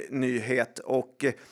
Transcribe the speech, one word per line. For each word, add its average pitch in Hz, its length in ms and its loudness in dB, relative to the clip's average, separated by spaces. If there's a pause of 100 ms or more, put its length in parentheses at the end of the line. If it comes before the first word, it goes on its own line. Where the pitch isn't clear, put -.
nyhet 123 680 0
och, - 440 -2
eh, 131 100 2 (180)